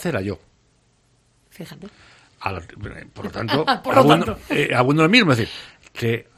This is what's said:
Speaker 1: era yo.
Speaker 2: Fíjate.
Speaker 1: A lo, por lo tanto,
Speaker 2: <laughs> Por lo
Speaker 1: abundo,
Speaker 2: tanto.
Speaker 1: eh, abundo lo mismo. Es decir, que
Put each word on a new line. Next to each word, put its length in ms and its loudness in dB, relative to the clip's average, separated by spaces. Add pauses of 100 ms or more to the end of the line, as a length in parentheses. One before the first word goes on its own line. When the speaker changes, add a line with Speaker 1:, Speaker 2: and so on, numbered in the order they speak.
Speaker 1:
era 160 -2
yo. 180 -6 (1120)
Speaker 2:
Fíjate. 380 -20 (520)
Speaker 1:
A 120 -8
lo, 80 -12 (520)
por 140 -18
lo 40 -12
tanto, 340 -2
Speaker 2:
<laughs> 200 -4
Por 100 -2
lo 60 6
Speaker 1:
abundo, 260 6
Speaker 2:
tanto. 140 -10 (140)
Speaker 1:
eh, 200 0
abundo 280 2
lo 60 4
mismo. 240 4
Es 60 2
decir, 160 -4 (380)
que 460 -4